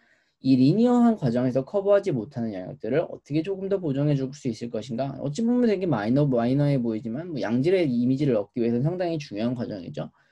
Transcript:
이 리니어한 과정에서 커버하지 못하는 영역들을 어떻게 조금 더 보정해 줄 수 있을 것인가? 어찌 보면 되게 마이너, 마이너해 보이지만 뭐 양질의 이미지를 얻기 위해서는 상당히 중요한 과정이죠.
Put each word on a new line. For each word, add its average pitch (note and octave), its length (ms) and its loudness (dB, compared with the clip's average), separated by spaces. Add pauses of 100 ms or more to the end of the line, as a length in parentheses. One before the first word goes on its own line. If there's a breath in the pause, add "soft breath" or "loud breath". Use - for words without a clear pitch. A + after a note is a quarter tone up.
(400 soft breath)
이 C3 160 4
리니어한 A3+ 600 4
과정에서 B2 480 0
커버하지 G3 480 2
못하는 A#2 400 -4
영역들을 G#2 560 -4
어떻게 - 340 -6
조금 F#3+ 260 -6
더 G3 120 -2
보정해 D3 340 0
줄 C3+ 180 -2
수 - 160 -8
있을 A#2 220 -6
것인가? A#2+ 500 -6
어찌 D3 220 -6
보면 A#3+ 240 2
되게 F#3+ 200 0
마이너, B2+ 400 2
마이너해 C3+ 560 2
보이지만 A#2 480 -6
뭐 C#3 100 -6
양질의 C3 500 2
이미지를 B2+ 460 2
얻기 G2+ 240 -4
위해서는 A#2 220 0
상당히 E3+ 360 -2
중요한 A#2+ 360 -4
과정이죠. - 560 -8 (220)